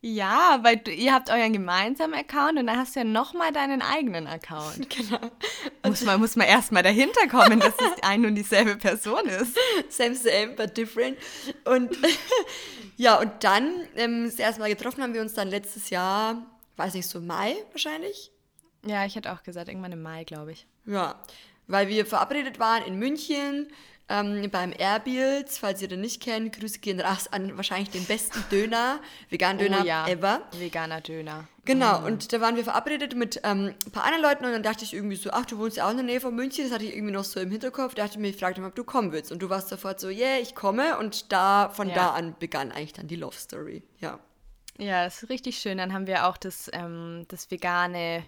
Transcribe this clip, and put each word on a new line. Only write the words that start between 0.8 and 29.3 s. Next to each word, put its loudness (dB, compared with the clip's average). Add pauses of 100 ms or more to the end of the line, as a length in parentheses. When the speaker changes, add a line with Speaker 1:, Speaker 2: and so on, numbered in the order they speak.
Speaker 1:
ihr 4
habt 4
euren 4
gemeinsamen 0
Account 2
und 0
dann 2
hast -2
du -2
ja 0
nochmal 2
deinen 0
eigenen 0
Account. -8
Speaker 2:
<laughs> -6
Genau. -4 (680)
Speaker 1:
Muss 2
man, 6
muss 4
man 6
erst 8
mal 6
dahinter 6
kommen, 10
dass 6
es 2
ein 4
und 2
dieselbe 4
Person 0
ist. -2 (320)
Speaker 2:
Same, 0
same, 2
but -4
different. -2 (480)
Und 4 (500)
<laughs> -14
ja, 8
und 2
dann, 4 (240)
ähm, 0
das -8
erste 0
Mal -2
getroffen -4
haben -4
wir -2
uns -6
dann -2
letztes -6
Jahr, 0 (340)
weiß -4
nicht, -6
so -8
Mai -2 (180)
wahrscheinlich? -6 (540)
Speaker 1:
Ja, -2
ich -8
hätte -8
auch -14
gesagt, -12
irgendwann -10
im -12
Mai, -12
glaub -14
ich. -20 (200)
Speaker 2:
Ja, -2 (460)
weil 2
wir 2
verabredet 0
waren 2
in -6
München, -4 (400)
ähm, -2
beim -2
Airbills, 0
falls -4
ihr -6
den -6
nicht -6
kennt, -4
Grüße -10
gehen -4
raus -2
an -6
wahrscheinlich -4
den -6
besten -4 (120)
Döner, 2 (300)